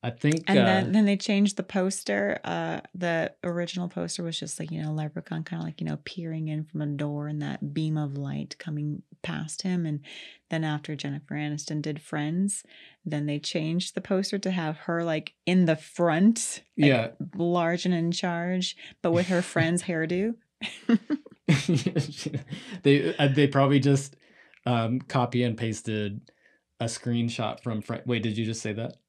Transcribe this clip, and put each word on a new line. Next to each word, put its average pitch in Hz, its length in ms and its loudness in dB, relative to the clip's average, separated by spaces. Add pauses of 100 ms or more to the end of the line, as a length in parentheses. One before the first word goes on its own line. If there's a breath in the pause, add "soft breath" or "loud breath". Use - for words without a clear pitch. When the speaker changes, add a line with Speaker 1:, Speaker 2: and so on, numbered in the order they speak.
Speaker 1:
I 123 80 -2
think, 156 360 2
Speaker 2:
And 196 120 8
Speaker 1:
uh, 123 40 8
Speaker 2:
then, 190 280 4
then 214 140 6
they 202 120 4
changed 202 400 2
the 190 60 -4
poster. 196 800 -2
Uh, 165 380 -4 (120)
the 170 400 -2 (100)
original 175 460 -4
poster 175 340 -6
was 165 160 -6
just, - 200 -10
like, 156 120 -6
you 160 100 -6
know, 156 120 -4
Leprechaun 156 500 -6
kinda, 165 220 -8
like, 160 160 -10
you 165 60 -6
know, 151 180 -4
peering 160 440 -8
in 156 160 -4
from 156 160 -8
a 147 40 -2
door 147 420 -4
and 151 140 -6
that 143 320 -6
beam 156 240 -2
of 143 180 -4
light 143 440 -6
coming 147 420 -6 (220)
past 156 400 -6
him. 180 240 0
And 147 140 -4 (480 loud breath)
then 160 140 -2
after 151 320 -4
Jennifer 143 380 -8
Aniston 147 480 -4
did 151 180 -4
Friends, 160 640 -2 (400 loud breath)
then 147 220 -2
they 147 140 -2
changed 165 560 -2
the 190 60 -4
poster 196 360 -2
to 190 140 -2
have 160 300 -2
her, 170 220 -2
like, 156 300 -2 (140)
in 180 180 6
the 160 100 6
front, 175 880 2 (160)
like, 147 120 8
Speaker 1:
Yeah. 113 220 4 (240)
Speaker 2:
large 170 500 2
and 180 80 4
in 170 180 2
charge, 180 680 -2 (240 loud breath)
but 165 100 2
with 175 180 4
her 175 120 4
friend's 170 420 2
Speaker 1:
<laughs> - 60 -8
Speaker 2:
hairdo. 180 460 0 (260)
<laughs> - 460 0 (400)
Speaker 1:
<laughs> - 1400 -2
They, 143 340 6
uh, 143 100 4
they 139 200 6
probably 139 320 6
just, 139 360 2 (500 soft breath)
um, 120 360 2
copy 123 420 0
and 117 140 0
pasted 107 720 -4 (480 soft breath)
a 120 60 -2
screenshot 117 760 -2
from 110 200 -4
Fri-, 117 240 -8
wait, 117 180 0
did 110 140 0
you 113 80 -2
just 113 160 -4
say 107 120 -4
that? 113 240 -8 (120)